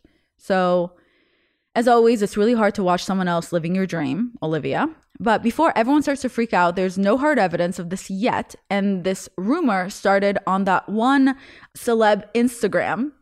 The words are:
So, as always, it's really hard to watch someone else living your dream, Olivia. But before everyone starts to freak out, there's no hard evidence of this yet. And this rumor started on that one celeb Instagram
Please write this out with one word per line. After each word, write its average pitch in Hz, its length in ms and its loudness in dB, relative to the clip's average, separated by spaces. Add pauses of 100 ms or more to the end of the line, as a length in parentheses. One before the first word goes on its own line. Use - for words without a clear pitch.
(380)
So, 180 560 0 (840)
as 233 120 2
always, 233 360 6
it's 196 120 -4
really 214 200 2
hard 208 200 2
to 208 80 -4
watch 180 200 0
someone 190 240 -2
else 170 240 -2
living 170 240 -2
your 190 100 0
dream, 170 460 -4 (100)
Olivia. 156 480 -2 (300)
But 208 240 0
before 294 320 2
everyone 262 260 2
starts 277 220 -2
to 254 60 -2
freak 233 240 -4
out, 175 220 2
there's 185 220 -2
no 196 200 2
hard 294 200 0
evidence 175 400 0
of 170 140 -10
this - 180 -10
yet. 196 460 -4 (120)
And 196 360 -2
this 190 340 -4
rumor 202 540 0
started 202 560 0
on 190 180 0
that 190 240 0
one 262 460 2 (420)
celeb 214 560 2
Instagram 214 800 -2 (100)